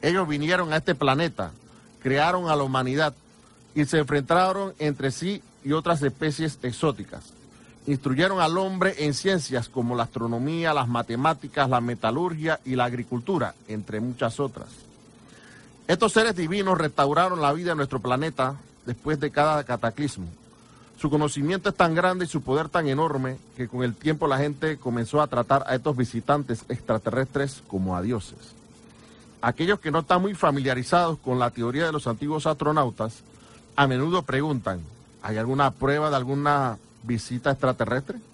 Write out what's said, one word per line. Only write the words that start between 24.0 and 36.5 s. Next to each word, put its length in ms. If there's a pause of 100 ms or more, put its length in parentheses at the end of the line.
la 100
gente 400
comenzó 420
a 80
tratar 380
a 80
estos 240
visitantes 720
extraterrestres 960
como 280
a 80
dioses. 340 (1040)
Aquellos 380
que 100
no 100
están 220
muy 140
familiarizados 800
con 220
la 100
teoría 380
de 60
los 120
antiguos 400
astronautas, 760 (540)
a 120
menudo 340
preguntan, 600 (420)
¿hay 140
alguna 340
prueba 400
de 60
alguna 600 (240)